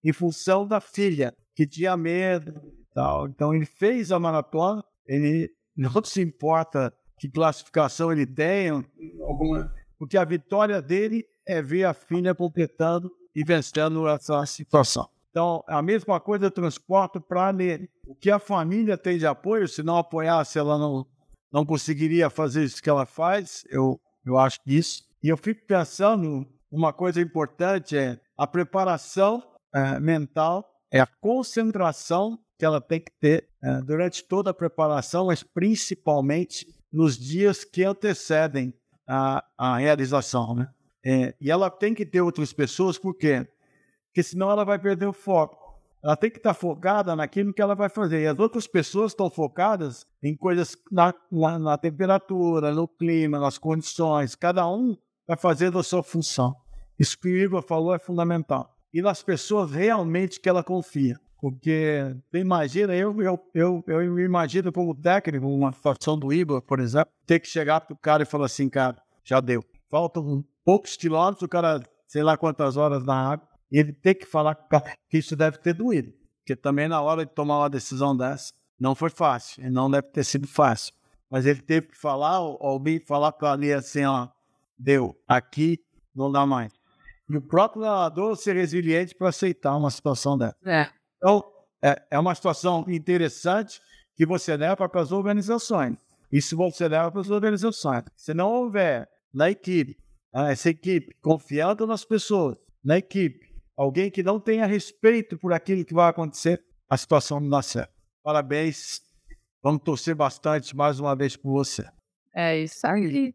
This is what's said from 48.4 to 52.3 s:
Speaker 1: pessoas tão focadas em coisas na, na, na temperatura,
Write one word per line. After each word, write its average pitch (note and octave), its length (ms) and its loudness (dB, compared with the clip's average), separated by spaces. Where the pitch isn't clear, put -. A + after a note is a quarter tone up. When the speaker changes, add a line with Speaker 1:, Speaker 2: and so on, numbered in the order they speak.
Speaker 1:
pessoas G3 480 -2
tão F#3 160 -2
focadas E3 800 -2
em D3+ 120 -2
coisas F3 400 -2
na, F3 220 4
na, D#3+ 280 0
na D3+ 180 0
temperatura, E3+ 960 0